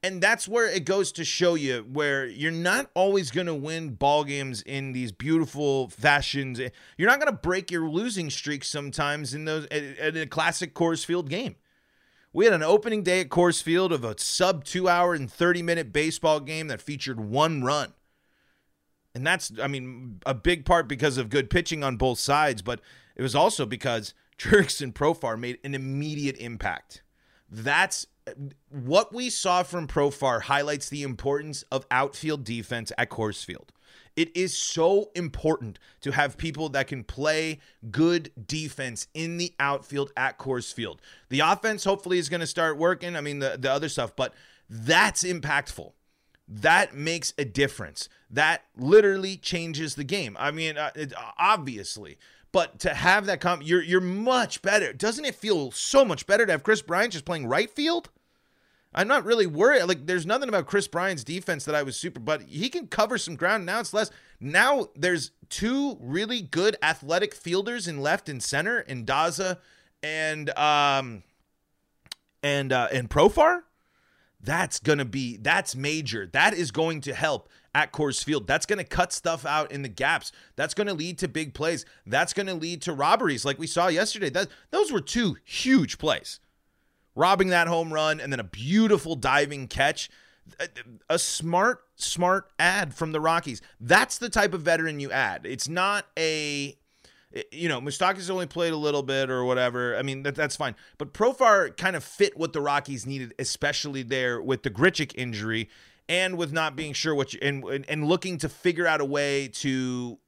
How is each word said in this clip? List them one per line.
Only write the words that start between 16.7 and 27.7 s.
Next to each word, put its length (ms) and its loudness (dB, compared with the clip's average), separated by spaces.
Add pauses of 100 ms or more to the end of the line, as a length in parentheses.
featured 400 -8
one 440 2
run. 300 0 (1200)
And 100 -4
that's, 340 0
I 80 0
mean, 600 -8
a 80 0
big 280 0
part 240 2
because 300 0
of 140 -4
good 180 2
pitching 340 0
on 140 -2
both 220 0
sides, 420 2
but 200 -6 (340)
it 80 -6
was 100 -2
also 320 4
because 480 -4 (120)
<laughs> 120 -20
Jurickson 560 4
Profar 460 0
made 240 -6
an 100 -8
immediate 640 -4
impact. 640 -8 (480)
That's, 580 0 (640)